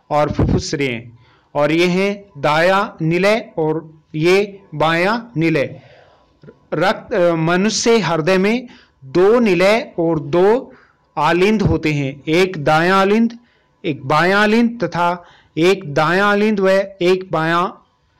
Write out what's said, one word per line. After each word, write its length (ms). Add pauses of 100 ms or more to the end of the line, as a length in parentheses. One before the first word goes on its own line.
(100)
और 220
फुफ्फुस 380
श्रेय, 400 (440)
और 180
ये 140
हैं 540
दायां 680
निलय 520
और 440 (120)
ये 460 (140)
बायां 680
निलय। 400 (960)
रक्त, 400
अ, 200
मनुष्य 640
हृदय 400
में 280 (380)
दो 360
निलय 580
और 220
दो 520 (460)
आलिंद 440
होते 300
हैं, 360
एक 360
दायां 340
आलिंद, 400 (460)
एक 220
बायां 360
आलिंद 420
तथा 400 (340)
एक 360
दायां 340
आलिंद 320
व 80 (340)
एक 300
बायां 360 (520)